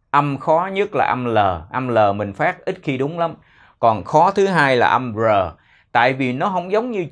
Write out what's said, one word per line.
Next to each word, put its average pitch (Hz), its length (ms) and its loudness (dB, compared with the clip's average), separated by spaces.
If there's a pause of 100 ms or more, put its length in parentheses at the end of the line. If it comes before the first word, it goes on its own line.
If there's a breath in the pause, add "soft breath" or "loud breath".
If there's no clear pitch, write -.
(100)
Âm 143 280 0
khó 170 340 0
nhất 196 220 -4
là 127 100 0
âm 123 200 -2
L, 117 140 0 (320)
âm 127 180 -6
L 117 100 0 (160)
mình 101 180 -6
phát 165 320 -4
ít - 180 -6
khi 135 160 -4
đúng 147 200 -6
lắm. 170 160 -4 (440 soft breath)
Còn 110 260 2
khó 165 260 4
thứ 196 160 2
hai 147 300 2
là 113 120 4
âm 120 280 0
R. 107 40 -4 (720 soft breath)
Tại 120 200 2
vì 131 200 -2
nó 156 160 -4
không 185 240 -4
giống 233 180 0
như 190 200 -6